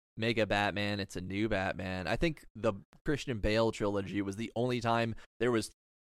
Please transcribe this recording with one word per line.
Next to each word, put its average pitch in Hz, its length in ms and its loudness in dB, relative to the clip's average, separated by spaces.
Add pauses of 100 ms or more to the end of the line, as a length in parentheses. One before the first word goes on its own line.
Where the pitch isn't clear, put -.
(160)
make 110 200 0
a 107 100 4
Batman, 104 540 2
it's 95 160 -8
a 90 40 -6
new 98 280 0
Batman. 95 600 -2
I 113 80 0
think 165 280 -2 (120)
the 107 180 0 (300)
Christian 120 340 -2
Bale 110 320 2
trilogy 101 500 0
was 98 160 -2
the 113 180 -6
only 123 260 0
time 113 340 2 (260)
there 120 100 4
was 113 200 2 (340)